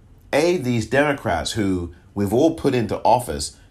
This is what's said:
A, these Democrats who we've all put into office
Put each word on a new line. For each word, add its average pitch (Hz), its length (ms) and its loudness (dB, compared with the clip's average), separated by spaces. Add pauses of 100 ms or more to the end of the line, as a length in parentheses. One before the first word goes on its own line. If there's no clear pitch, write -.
(320)
A, 170 260 2
these 120 280 -2
Democrats 135 680 0
who 92 400 -2 (220)
we've 101 180 -2
all 156 220 4
put 143 180 0
into 104 300 -2
office 95 540 0 (140)